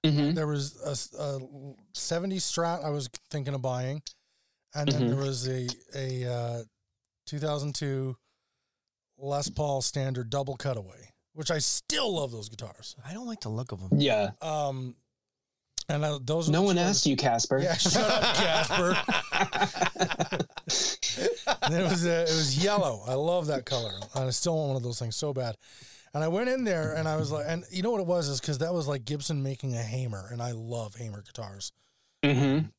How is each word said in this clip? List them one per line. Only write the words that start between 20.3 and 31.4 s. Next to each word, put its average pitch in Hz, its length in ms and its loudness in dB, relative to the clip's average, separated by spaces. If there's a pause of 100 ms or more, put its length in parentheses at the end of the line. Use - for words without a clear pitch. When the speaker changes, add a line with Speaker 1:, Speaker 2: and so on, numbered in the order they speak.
Speaker 1:
<laughs> - 0 - (1160)
Speaker 2:
And - 120 2
it 175 100 4
was, 175 220 2
uh, 170 220 2
it 160 60 2
was 156 300 2
yellow. 170 440 2
I 127 60 0
love 160 340 2
that 139 180 -2
color. 117 260 -2 (240)
And 135 100 0
I 127 60 0
still 165 240 2
want 156 140 0
one 131 80 0
of 117 60 -2
those 120 160 -4
things 113 160 -4
so 147 180 -2
bad. 120 220 -2 (580)
And 151 100 0
I 160 40 2
went 214 220 2
in 262 140 0
there 165 300 2
and 160 140 0
I 156 100 2
was 151 140 0
like, 147 160 -2
and 170 240 -2
you 185 120 -2
know 226 80 2
what 214 100 2
it 170 60 -2
was, 170 220 2
is 135 100 -2
'cause 143 200 -2
that 165 140 0
was 160 140 0
like 139 180 -2
Gibson 143 380 -2
making 135 320 -4
a 120 60 -2
Hamer, 110 500 -4
and 120 100 -6
I 120 100 -4
love 113 440 -6
Hamer 110 260 -10
guitars. 98 500 -12 (520)